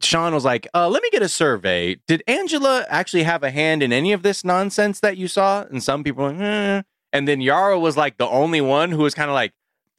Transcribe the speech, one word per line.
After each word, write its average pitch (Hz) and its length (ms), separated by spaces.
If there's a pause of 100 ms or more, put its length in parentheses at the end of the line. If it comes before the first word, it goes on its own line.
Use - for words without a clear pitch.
Sean 165 320
was 139 120
like, 123 280
"Uh, 175 160
let 285 140
me 466 80
get 285 120
a 180 60
survey. 92 680 (100)
Did 160 200
Angela 277 640
actually 165 360
have 165 180
a 135 80
hand 151 320
in 123 100
any 156 200
of 185 100
this 196 220
nonsense 196 560
that 196 180
you 180 100
saw?" 196 360
And 131 180
some 143 220
people 139 200
were 139 80
like, 175 80
"Eh." 202 420 (300)
And 139 160
then 139 120
Yara 180 380
was, 160 180
like, 147 200
the 120 120
only 151 320
one 143 300
who 160 120
was 147 120
kinda 147 180
like, 120 200 (460)